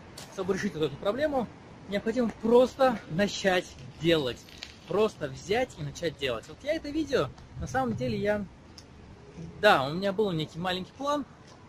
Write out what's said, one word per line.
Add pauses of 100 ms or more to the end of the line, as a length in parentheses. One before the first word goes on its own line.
(320)
Чтобы
решить
вот
эту
проблему, (420)
необходимо (120)
просто (120)
начать (340)
делать. (500)
Просто
взять
и
начать
делать.
Вот
я
это
видео, (320)
на
самом
деле,
я... (1160)
Да,
у
меня
был
некий
маленький
план, (440)